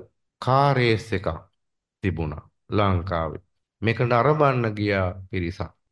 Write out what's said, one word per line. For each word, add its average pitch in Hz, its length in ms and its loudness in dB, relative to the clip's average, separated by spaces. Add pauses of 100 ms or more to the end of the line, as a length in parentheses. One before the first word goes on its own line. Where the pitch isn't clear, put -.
(420)
කාර් 139 320 4
රේස් 117 380 2
එකක් 90 160 -2 (760)
තිබුණා 78 400 -4 (260)
ලංකාවේ. 87 720 -2 (400)
මේක 117 180 0
නරඹන්න 123 760 2
ගියා 101 340 0 (160)
පිරිසක්. 87 540 -6 (140)